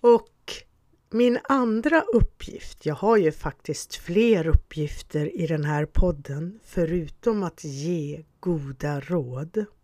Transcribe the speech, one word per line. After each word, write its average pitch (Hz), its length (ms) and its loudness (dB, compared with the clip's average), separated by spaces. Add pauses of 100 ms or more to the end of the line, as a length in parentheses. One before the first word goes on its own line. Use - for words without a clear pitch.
Och - 520 2 (580)
min 240 340 4
andra 262 560 2
uppgift, - 840 -2
jag 151 80 -2
har 220 220 2
ju 160 160 4
faktiskt - 640 -8
fler 202 520 2
uppgifter 156 920 0
i 170 100 -2
den 151 180 -2
här 151 220 -2
podden 160 800 -2
förutom 180 760 -2
att 170 220 -8
ge 151 600 -6 (160)
goda 147 600 -4
råd. 151 640 -6 (200)